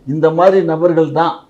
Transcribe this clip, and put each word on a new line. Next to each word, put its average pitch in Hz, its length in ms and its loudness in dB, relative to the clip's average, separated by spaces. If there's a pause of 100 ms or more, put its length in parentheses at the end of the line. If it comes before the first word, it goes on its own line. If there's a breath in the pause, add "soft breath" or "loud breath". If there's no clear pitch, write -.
இந்த 156 240 0
மாதிரி 180 340 2
நபர்கள் 160 480 0
தான். 160 220 -2 (160)